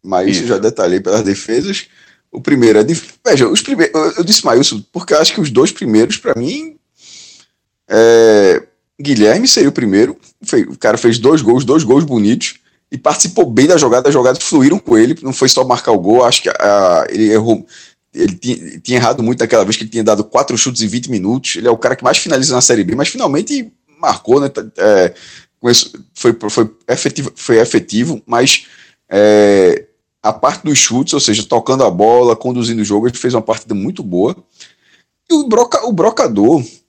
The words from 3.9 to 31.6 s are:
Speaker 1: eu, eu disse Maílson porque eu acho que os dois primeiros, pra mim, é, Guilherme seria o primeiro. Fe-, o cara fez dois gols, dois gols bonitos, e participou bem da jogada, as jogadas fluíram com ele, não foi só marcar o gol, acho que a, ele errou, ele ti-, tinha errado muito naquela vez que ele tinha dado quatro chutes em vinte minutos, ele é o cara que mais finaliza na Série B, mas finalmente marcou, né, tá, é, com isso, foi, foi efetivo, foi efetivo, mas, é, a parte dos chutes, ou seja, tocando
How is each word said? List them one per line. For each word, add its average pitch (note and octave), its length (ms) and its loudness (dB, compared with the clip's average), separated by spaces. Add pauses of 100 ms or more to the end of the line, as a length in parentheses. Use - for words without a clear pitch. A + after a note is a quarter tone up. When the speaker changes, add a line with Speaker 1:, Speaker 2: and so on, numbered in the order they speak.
Speaker 1:
eu, D#3+ 240 0
eu F3 60 -2
disse F#3+ 200 -2
Maílson A#2 380 0 (100)
porque - 220 -4
eu D3+ 40 4
acho E3 140 0
que - 80 -6
os D3+ 100 -2
dois B2 200 2
primeiros, A2 460 0
pra G#3 180 -4
mim, C4+ 420 -8 (1120)
é, A2 720 4 (380)
Guilherme C#3 460 2
seria C#3+ 220 2
o C#3 40 -2
primeiro. A2 440 0 (260)
Fe-, A#2+ 260 0
o C2+ 80 -16
cara G#2+ 220 0
fez A#2 200 0
dois C#3+ 220 2
gols, A#2+ 240 2
dois D3+ 200 0
gols C3+ 200 2
bonitos, A#2 560 -2 (320)
e C#3+ 60 -12
participou - 520 0
bem B2+ 160 0
da E3+ 120 4
jogada, C3 300 2
as C#3+ 40 2
jogadas B2+ 300 0
fluíram D3+ 360 2
com A2 200 0
ele, B2+ 240 2
não C3 100 -8
foi - 160 -2
só C3 160 0
marcar B2 280 -2
o G2+ 60 2
gol, A2+ 280 2
acho A#2+ 160 0
que - 80 -2
a, F#2+ 580 2
ele G#2+ 240 0
errou, A2 340 0 (460)
ele - 220 -2
ti-, - 460 -10
tinha B2 180 -2
errado B2 240 0
muito A#2+ 180 -2
naquela A2+ 240 2
vez G#2+ 140 -4
que A2 60 -10
ele G#2+ 60 -14
tinha A2+ 140 -4
dado G#2+ 180 2
quatro B2+ 360 -2
chutes A#2+ 240 -4
em A2 40 -4
vinte A#2+ 240 -6
minutos, A2 460 -4
ele G2+ 100 -4
é A#2+ 40 4
o - 80 0
cara B2 180 -2
que - 80 -18
mais C3+ 140 0
finaliza C3 360 -2
na B2 60 0
Série A2+ 240 2
B, G#2 100 -4
mas C#3 140 -2
finalmente A#3 640 -4 (260)
marcou, C3+ 400 0
né, C#3 120 -2
tá, G#2+ 120 -10 (140)
é, F#2 380 2 (440)
com A#2+ 120 -2
isso, - 200 0 (220)
foi, A#2 240 0 (140)
foi A2 200 0 (160)
efetivo, C3 480 -6
foi - 260 0
efetivo, A#2 640 -2
mas, - 400 -2 (420)
é, G2+ 800 4 (360)
a G#2+ 100 -2
parte - 300 -4
dos C#3+ 160 -2
chutes, - 360 -2
ou C#3+ 60 0
seja, A2 240 -2
tocando C3 400 0